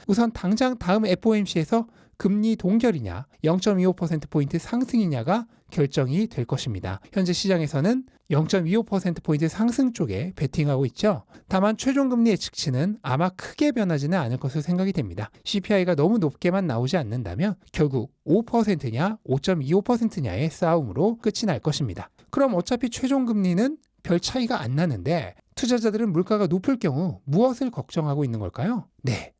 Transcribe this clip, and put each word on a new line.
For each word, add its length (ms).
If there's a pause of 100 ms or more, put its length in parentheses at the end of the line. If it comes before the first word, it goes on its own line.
우선 240
당장 460
다음 280
에프오엠씨에서 800 (300)
금리 380
동결이냐, 680 (180)
영점이오 500
퍼센트 360
포인트 300
상승이냐가 880 (240)
결정이 560
될 180
것입니다. 540 (120)
현재 220
시장에서는 720 (240)
영점이오 540
퍼센트 380
포인트 260
상승 440
쪽에 440
베팅하고 500
있죠. 380 (260)
다만 260
최종 340
금리 200
예측치는 720
아마 280
크게 420
변하지는 460
않을 200
것으로 240
생각이 320
됩니다. 380 (120)
씨피아이가 520
너무 240
높게만 480
나오지 300
않는다면 580 (160)
결국 420 (100)
오 200
퍼센트냐, 800
오점이오 580
퍼센트냐의 680
싸움으로 640
끝이 300
날 120
것입니다. 500 (200)
그럼 240
어차피 380
최종 340
금리는 520 (260)
별 160
차이가 420
안 140
나는데 580 (220)
투자자들은 560
물가가 360
높을 300
경우 480
무엇을 460
걱정하고 520
있는 160
걸까요? 480 (140)
네, 380